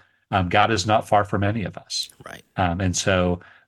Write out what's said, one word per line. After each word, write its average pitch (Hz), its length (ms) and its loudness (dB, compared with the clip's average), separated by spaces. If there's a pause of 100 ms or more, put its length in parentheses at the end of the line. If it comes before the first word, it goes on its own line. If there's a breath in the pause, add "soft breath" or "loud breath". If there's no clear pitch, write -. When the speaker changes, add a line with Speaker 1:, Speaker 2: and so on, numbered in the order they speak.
(300 soft breath)
Speaker 1:
um, 92 200 0
God 104 200 4
is 98 160 0
not 107 220 2
far 104 160 4
from 98 200 -4
any 104 200 -2
of 87 140 -10
us. - 320 -10 (160)
Speaker 2:
Right. - 160 -20 (140)
Speaker 1:
Um, 87 240 -2
and 92 160 0
so 90 440 0 (280 soft breath)